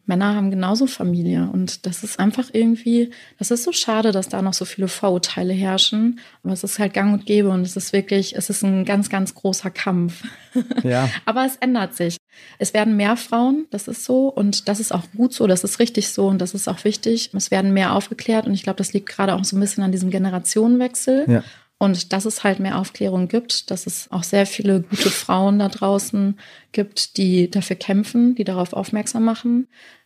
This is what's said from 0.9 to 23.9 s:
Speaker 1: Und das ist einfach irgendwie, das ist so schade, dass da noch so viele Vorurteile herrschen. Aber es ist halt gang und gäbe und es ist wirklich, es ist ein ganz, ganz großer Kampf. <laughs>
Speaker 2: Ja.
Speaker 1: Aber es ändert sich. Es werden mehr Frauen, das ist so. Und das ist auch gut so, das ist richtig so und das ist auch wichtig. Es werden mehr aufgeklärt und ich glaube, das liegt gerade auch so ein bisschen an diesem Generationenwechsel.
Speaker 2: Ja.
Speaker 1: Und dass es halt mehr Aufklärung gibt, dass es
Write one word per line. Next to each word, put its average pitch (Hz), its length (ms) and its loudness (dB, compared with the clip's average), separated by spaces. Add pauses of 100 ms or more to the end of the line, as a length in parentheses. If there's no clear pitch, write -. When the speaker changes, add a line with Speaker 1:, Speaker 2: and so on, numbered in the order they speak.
Speaker 1:
Und 185 340 -4
das 180 180 -6
ist - 160 -6
einfach 214 320 0
irgendwie, 233 580 2 (300)
das - 100 -4
ist 240 140 0
so 349 80 -2
schade, 220 400 0
dass 190 160 -2
da 190 140 -4
noch 190 120 0
so 190 100 -4
viele 190 220 -4
Vorurteile 180 680 -2
herrschen. 196 680 0 (240)
Aber 185 80 -2
es 180 100 -6
ist 196 160 -6
halt 202 160 0
gang 202 200 2
und 202 120 -2
gäbe 208 220 4
und 185 140 2
es 180 140 -6
ist - 160 -6
wirklich, 196 440 0
es 196 120 -4
ist 202 140 -4
ein 190 220 2
ganz, 202 240 0
ganz 190 260 -2
großer 185 360 -4
Kampf. 175 520 -2 (320)
<laughs> 247 80 0 (220)
Speaker 2:
Ja. 127 260 2 (160)
Speaker 1:
Aber 247 180 0
es 262 120 -2
ändert 240 400 0
sich. 170 200 -2 (440)
Es 202 140 -2
werden 214 220 2
mehr 202 200 2
Frauen, 254 540 0
das - 180 -8
ist - 160 -10
so. 262 240 2
Und 202 400 0
das 202 100 0
ist 220 160 -2
auch 175 80 -2 (140)
gut 254 180 2
so, 220 140 2
das 185 160 4
ist - 160 -2
richtig 233 300 0
so 196 180 2
und 190 120 2
das 180 140 -4
ist 196 140 -6
auch 185 160 -4
wichtig. 226 500 -2
Es 196 160 -4
werden 190 240 2
mehr 190 200 2
aufgeklärt 220 520 -2
und 202 80 0
ich 190 80 -2
glaube, 190 160 -4
das 190 140 -4
liegt 202 160 -2
gerade 196 260 0
auch 185 100 0
so 190 120 -2
ein 196 40 2
bisschen 202 220 0
an 190 100 2
diesem 185 180 0 (500)
Generationenwechsel. 247 680 2
Speaker 2:
Ja. 120 140 4 (360)
Speaker 1:
Und 190 360 0
dass 196 100 -2
es 220 180 -4
halt 190 160 0
mehr 190 200 -2
Aufklärung 185 500 -2
gibt, - 420 -4
dass 190 160 -8
es - 240 -10